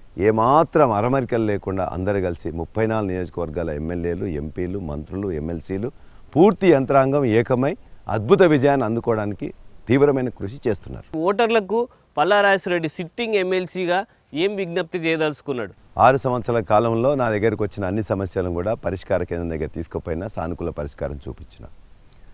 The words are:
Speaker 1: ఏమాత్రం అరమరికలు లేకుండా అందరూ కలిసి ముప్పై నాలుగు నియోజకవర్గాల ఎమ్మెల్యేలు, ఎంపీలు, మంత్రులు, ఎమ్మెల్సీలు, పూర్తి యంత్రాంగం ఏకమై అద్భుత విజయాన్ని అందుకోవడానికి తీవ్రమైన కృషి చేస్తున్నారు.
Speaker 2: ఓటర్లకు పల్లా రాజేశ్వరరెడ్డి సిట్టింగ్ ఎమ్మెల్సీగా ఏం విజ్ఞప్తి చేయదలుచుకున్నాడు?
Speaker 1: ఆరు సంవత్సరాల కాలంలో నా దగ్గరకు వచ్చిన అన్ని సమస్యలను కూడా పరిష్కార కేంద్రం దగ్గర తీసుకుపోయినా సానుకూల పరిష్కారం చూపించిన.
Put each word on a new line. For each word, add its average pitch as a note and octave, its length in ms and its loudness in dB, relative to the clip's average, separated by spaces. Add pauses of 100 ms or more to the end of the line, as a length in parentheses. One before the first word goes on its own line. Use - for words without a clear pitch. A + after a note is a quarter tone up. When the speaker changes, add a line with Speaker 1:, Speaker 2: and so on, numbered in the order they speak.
(180)
Speaker 1:
ఏమాత్రం A#2+ 760 4
అరమరికలు A#2 520 0
లేకుండా F#2+ 480 -2
అందరూ F#2+ 300 -2
కలిసి F2 300 -4
ముప్పై E2+ 360 -2
నాలుగు A2 240 -2
నియోజకవర్గాల E2+ 580 -4
ఎమ్మెల్యేలు, E2+ 560 -4
ఎంపీలు, F2+ 540 -6
మంత్రులు, E2+ 520 -8
ఎమ్మెల్సీలు, F2 600 -6 (440)
పూర్తి F#3 360 6
యంత్రాంగం C3+ 540 4
ఏకమై B2 520 2 (320)
అద్భుత A2+ 320 4
విజయాన్ని C#3 440 4
అందుకోవడానికి A2 680 -2 (340)
తీవ్రమైన C3+ 420 2
కృషి G2+ 380 -10
చేస్తున్నారు. - 500 -6
Speaker 2:
ఓటర్లకు G#3+ 720 0 (300)
పల్లా G3 240 4
రాజేశ్వరరెడ్డి F3+ 480 2
సిట్టింగ్ G#3+ 460 -6
ఎమ్మెల్సీగా F#3 720 -2 (280)
ఏం G3 220 -2
విజ్ఞప్తి F3+ 420 -4
చేయదలుచుకున్నాడు? D3+ 760 -4 (240)
Speaker 1:
ఆరు B2+ 200 8
సంవత్సరాల A#2+ 420 0
కాలంలో A2+ 560 2
నా B2 140 0
దగ్గరకు G#2+ 340 0
వచ్చిన G2+ 220 -4
అన్ని G#2 180 -2
సమస్యలను F#2 500 -4
కూడా F#2 200 -2
పరిష్కార F#2 500 -4
కేంద్రం E2+ 260 -6
దగ్గర D#2 160 -4
తీసుకుపోయినా E2 640 -8
సానుకూల E2+ 420 -6
పరిష్కారం D2 580 -8
చూపించిన. - 380 -16 (680)